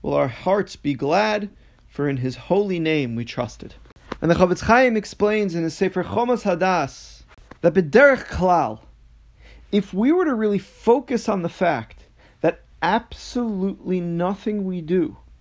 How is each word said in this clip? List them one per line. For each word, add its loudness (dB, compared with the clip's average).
will -4
our 2
hearts -2
be -4
glad, -2
for -4
in -2
his -4
holy 0
name 0
we -6
trusted." -10
And 4
the 2
Chofetz 2
Chaim 4
explains -2
in -4
his -4
Sefer -2
Chomas -2
Hadas -2
that 4
b'derech 6
klal, 0
if 0
we 2
were 2
to 0
really 0
focus 0
on 0
the -4
fact -4
that 0
absolutely -2
nothing -4
we -6
do, -2